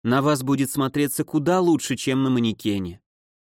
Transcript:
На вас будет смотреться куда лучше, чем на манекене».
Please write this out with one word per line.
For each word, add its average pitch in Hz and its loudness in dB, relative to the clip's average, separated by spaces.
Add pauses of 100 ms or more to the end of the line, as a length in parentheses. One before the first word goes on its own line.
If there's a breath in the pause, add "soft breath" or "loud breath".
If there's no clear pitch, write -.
На 127 2
вас 143 2
будет 135 0
смотреться 143 -2
куда 165 0
лучше, 156 2
чем 135 0
на 135 2
манекене». 101 -2 (600)